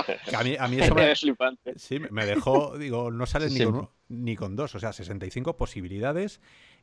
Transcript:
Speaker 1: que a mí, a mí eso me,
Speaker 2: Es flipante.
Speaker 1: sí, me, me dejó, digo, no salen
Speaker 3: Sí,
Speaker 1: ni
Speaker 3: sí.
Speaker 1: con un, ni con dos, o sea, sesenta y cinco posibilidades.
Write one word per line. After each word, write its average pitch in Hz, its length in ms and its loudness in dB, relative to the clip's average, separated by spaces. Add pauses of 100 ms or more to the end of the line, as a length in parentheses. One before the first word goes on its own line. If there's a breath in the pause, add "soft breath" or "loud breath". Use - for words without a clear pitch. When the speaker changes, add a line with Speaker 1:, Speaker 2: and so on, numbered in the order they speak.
(300)
Speaker 1:
que - 60 -2
a 110 60 2
mí, 127 160 0
a 131 100 0
mí 123 100 0
eso 156 160 6
me, 156 180 8
Speaker 2:
Es 139 80 2
flipante. 127 580 0
Speaker 1:
sí, 135 220 -6
me, 156 100 -10
me 107 160 0
dejó, 135 500 2
digo, 120 340 -4
no 117 160 -4
salen 151 240 0
Speaker 3:
Sí, 135 40 0
Speaker 1:
ni 127 60 2
Speaker 3:
sí. 113 60 6
Speaker 1:
con 107 100 4
un, - 120 -6 (200)
ni 117 280 -4
con 101 200 -6
dos, 135 180 -6
o 104 40 -8
sea, 104 140 -6
sesenta 95 340 -10
y 92 40 -8
cinco 135 260 -4
posibilidades. 117 840 -4 (420 soft breath)